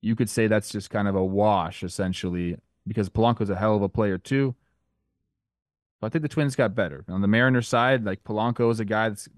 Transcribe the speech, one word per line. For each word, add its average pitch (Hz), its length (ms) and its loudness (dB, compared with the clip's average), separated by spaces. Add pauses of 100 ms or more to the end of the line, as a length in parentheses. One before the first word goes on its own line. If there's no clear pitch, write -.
you 110 160 0
could 110 120 0
say 110 200 2
that's 107 220 2
just 104 200 -8
kind 101 160 -2
of 98 80 -2
a 95 100 2
wash, 95 600 0
essentially, 90 720 -4 (280)
because 104 240 -4
Polanco's 113 420 2
a 98 60 0
hell 107 200 2
of 101 60 2
a 101 60 0
player, 101 300 0
too. 135 380 -2 (1400)
But 107 80 -4
I - 20 -6
think 165 120 -2
the 147 60 -4
Twins 143 280 -2
got 110 180 2
better. 82 340 -4
On 92 120 -4
the 101 80 2
Mariners 120 400 4
side, 123 360 2
like, 95 200 -6
Polanco 117 480 0
is 113 80 -2
a 113 40 -2
guy 107 260 0
that's - 280 -12